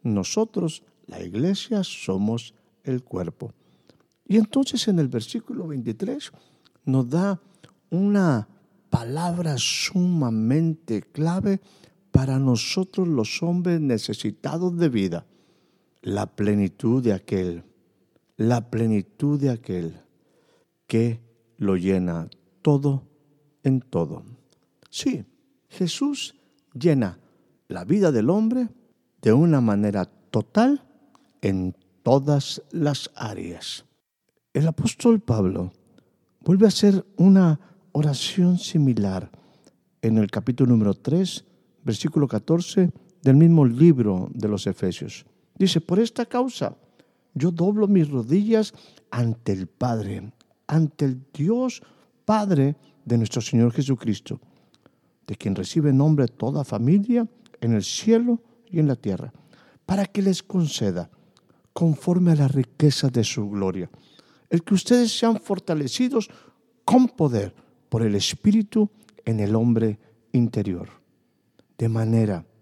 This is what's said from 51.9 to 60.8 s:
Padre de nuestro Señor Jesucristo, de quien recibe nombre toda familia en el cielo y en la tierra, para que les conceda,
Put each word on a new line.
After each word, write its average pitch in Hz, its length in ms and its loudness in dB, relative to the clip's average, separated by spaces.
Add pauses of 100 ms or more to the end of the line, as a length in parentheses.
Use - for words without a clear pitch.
Padre 185 520 2 (280)
de 117 140 0
nuestro 113 220 -2
Señor 117 320 2
Jesucristo, 127 680 -4 (840)
de - 100 -10
quien 98 180 -4
recibe 143 380 0
nombre 143 360 4
toda 139 360 -4
familia 202 640 2 (320)
en 117 120 0
el 101 120 0
cielo 233 560 2 (300)
y 170 80 -2
en 151 100 4
la 127 80 0
tierra, - 360 -6 (540)
para 196 200 0
que 202 160 -4
les 190 200 2
conceda, 113 680 -2 (600)